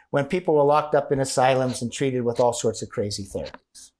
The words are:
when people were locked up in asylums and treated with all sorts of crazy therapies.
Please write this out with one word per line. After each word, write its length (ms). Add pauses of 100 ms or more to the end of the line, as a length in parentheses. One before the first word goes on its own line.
(100)
when 160
people 280
were 80
locked 320
up 160
in 80
asylums 640
and 100
treated 280
with 180
all 140
sorts 300
of 60
crazy 380
therapies. 720